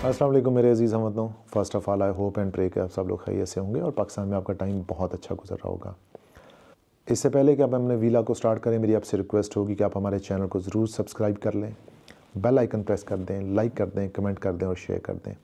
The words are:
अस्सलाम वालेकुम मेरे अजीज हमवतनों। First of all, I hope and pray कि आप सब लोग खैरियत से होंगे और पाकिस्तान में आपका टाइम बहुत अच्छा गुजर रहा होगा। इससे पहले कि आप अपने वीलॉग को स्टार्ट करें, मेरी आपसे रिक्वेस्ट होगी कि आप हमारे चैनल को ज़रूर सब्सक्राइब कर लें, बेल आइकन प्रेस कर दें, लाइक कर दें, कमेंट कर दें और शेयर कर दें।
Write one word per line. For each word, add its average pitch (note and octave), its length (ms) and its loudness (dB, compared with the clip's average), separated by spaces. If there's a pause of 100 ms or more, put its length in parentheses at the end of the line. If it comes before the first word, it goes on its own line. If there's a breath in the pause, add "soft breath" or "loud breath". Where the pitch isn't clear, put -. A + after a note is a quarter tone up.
अस्सलाम C#3 220 2
वालेकुम C3 220 4
मेरे B2 180 6
अजीज A2+ 220 4
हमवतनों। A2 360 -2 (280)
First G2+ 180 0
of G2+ 140 -2
all, G2+ 120 2
I G2 160 0
hope G2+ 160 -2
and G2 220 -2
pray F#2 180 0
कि - 60 0
आप F#2 100 -2
सब F#2+ 120 -4
लोग F#2 240 -4
खैरियत G2 220 -2
से - 140 -6
होंगे G#2+ 200 -2
और F3 100 -2
पाकिस्तान G2+ 360 -4
में G2 100 -2
आपका F#2+ 160 -4
टाइम G2 360 -4
बहुत F#2 240 -4
अच्छा F#2+ 220 -8
गुजर F#2+ 200 -10
रहा F#2+ 140 -8
होगा। F#2 260 -8 (1160 loud breath)
इससे A#2+ 180 2
पहले C#3 260 6
कि C3+ 60 2
आप B2+ 120 4
अपने B2 220 2
वीलॉग A2+ 300 4
को A#2+ 80 0
स्टार्ट A2+ 260 2
करें, A#2 200 2
मेरी A2 140 4
आपसे G#2+ 240 0
रिक्वेस्ट G2 400 0
होगी G2+ 180 0
कि G2+ 80 0
आप G2+ 140 0
हमारे G2 220 0
चैनल F#2+ 280 -2
को F#2+ 120 -2
ज़रूर G2 280 0
सब्सक्राइब G#2 500 -2
कर G#2 160 -2
लें, G#2 220 -6 (600 loud breath)
बेल A#2+ 220 4
आइकन A2+ 240 0
प्रेस G2+ 200 -2
कर G2+ 140 -6
दें, G2 380 -4
लाइक A2 180 2
कर G#2 120 0
दें, G2+ 240 -4
कमेंट G2 300 -4
कर F#2 140 -2
दें F#2 140 -2
और F#2 80 -2
शेयर F2+ 240 -6
कर G2 140 -8
दें। F#2 300 -10